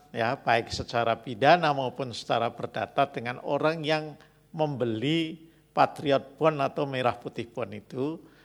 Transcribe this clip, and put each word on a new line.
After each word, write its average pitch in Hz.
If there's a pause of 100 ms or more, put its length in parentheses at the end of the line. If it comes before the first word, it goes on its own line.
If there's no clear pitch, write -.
(140)
ya, 120
baik 117
secara 117
pidana 147
maupun 131
secara 117
perdata 117
dengan 123
orang 156
yang 156 (400)
membeli 151 (240)
Patriot 139
Bond 151
atau 139
Merah 127
Putih 120
Bond 107
itu, 131 (240)